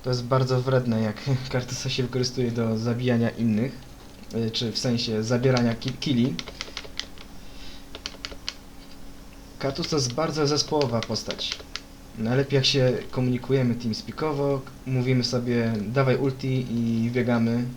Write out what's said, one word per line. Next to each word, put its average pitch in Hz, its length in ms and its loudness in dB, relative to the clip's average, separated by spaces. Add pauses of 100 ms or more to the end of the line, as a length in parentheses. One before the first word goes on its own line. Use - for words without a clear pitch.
To 131 60 -4
jest 123 140 0
bardzo 127 380 4
wredne, 123 400 4
jak 107 140 0 (200)
<laughs> - 160 -2
Kartusa 127 380 -2
się 131 140 0
wykorzystuje 123 480 0
do 113 260 0
zabijania 117 520 2
innych. 113 420 2 (640)
Y, 113 160 0
czy 113 200 -2
w 104 80 -2
sensie 117 440 0
zabierania 120 520 4
ki-, 131 180 -4
killi. 131 420 2 (3250)
Kartus 139 300 -4
to 165 60 0
jest 127 180 0
bardzo 151 340 0
zespołowa 139 540 2
postać. - 560 -4 (600)
Najlepiej 127 380 0
jak 131 100 6
się 127 280 4 (180)
komunikujemy 123 640 2
teamspeakowo, 139 920 -2
k-, - 60 -16 (140)
mówimy 127 380 2
sobie: 120 580 2
„Dawaj 127 360 4
ulti” 131 520 0
i 117 420 2
biegamy. 120 520 2 (140)